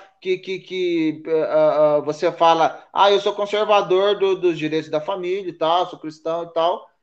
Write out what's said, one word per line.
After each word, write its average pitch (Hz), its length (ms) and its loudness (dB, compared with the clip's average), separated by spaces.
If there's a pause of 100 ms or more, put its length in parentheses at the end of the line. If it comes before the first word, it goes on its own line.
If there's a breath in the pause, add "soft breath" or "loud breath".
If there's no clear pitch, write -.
(220 loud breath)
que, 185 160 -2
que, 185 220 -8
que, 175 680 -2
eh, 160 160 0
ah, 151 540 2
ah, - 20 -2
você 151 320 -2
fala, 165 640 2
"Ah, 202 180 4
eu 202 80 4
sou 202 140 -2
conservador 202 840 0
do, 190 180 0
dos 170 220 0
direitos 156 320 -4
da 151 120 -2
família 185 480 -6
e 160 40 -8
tal, 170 360 0
sou 151 100 -16
cristão 160 440 -8
e 165 100 -14
tal", 170 360 -2 (140)